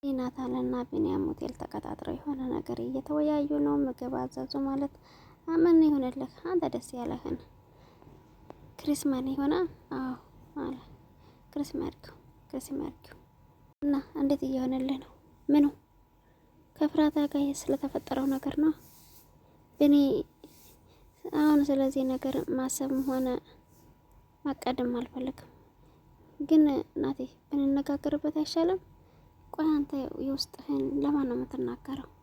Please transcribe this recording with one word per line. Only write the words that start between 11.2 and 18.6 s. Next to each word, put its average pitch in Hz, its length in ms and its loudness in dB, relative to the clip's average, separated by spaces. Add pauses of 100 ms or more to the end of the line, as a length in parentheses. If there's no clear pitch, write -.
ክሪስ 285 260 -8
ማርኪው፣ - 420 -8 (280)
ክሪስ - 280 -12
ማርኪው። - 460 -10 (640)
እና 285 140 2 (200)
እንዴት 277 280 2
እየሆነልህ 262 560 -2
ነው? - 120 -18 (380)
ምኑ? 294 160 8 (1120)
ከፍራታ 302 420 4 (100)
ጋር 285 160 0 (120)
ስለተፈጠረው 269 720 -2
ነገር 269 300 -2
ነው። 302 160 4 (1080)